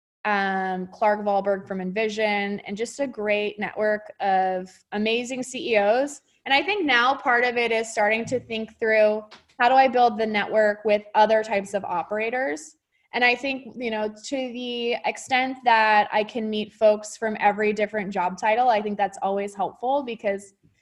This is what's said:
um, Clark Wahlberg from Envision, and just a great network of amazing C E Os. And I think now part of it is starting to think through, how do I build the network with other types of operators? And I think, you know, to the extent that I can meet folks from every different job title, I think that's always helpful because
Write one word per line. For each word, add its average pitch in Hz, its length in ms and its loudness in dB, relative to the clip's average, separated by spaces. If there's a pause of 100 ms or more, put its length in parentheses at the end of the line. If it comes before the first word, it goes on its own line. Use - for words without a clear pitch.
(240)
um, 190 680 -2
Clark 208 320 0
Wahlberg 196 440 -2
from 190 120 -6
Envision, 202 840 -2
and 196 100 -8
just 233 220 -8
a 277 80 -2
great 208 520 -2
network 214 600 -4
of 185 480 0 (240)
amazing 233 520 -2
C 240 300 -6
E 208 40 6
Os. 240 420 2 (240)
And 254 80 0
I 277 80 4
think 381 240 -2
now 254 300 4
part 247 300 2
of 247 120 0
it 233 140 0
is 226 200 0
starting 220 360 0
to 247 140 -4
think 220 380 -8
through, 214 460 4 (340)
how 240 120 4
do 262 60 6
I 269 120 8
build 240 300 4
the 226 80 0
network 208 580 0
with 208 200 2 (100)
other 220 280 6
types 202 300 -4
of 196 120 -2
operators? 226 920 -4 (360)
And 240 120 0
I 247 120 4
think, 262 400 -8
you 233 160 -6
know, 214 160 -4
to 214 280 -8
the 240 600 -4 (100)
extent 262 580 -2
that 220 480 4
I 214 120 0
can 220 260 -6
meet 214 240 -6
folks 214 420 2
from 220 220 -4
every 208 340 2
different 208 380 -4
job 185 260 -2
title, 233 320 2
I 214 140 4
think 208 160 -4
that's 196 240 -2
always 202 320 -2
helpful 247 480 -2
because 214 500 -6 (300)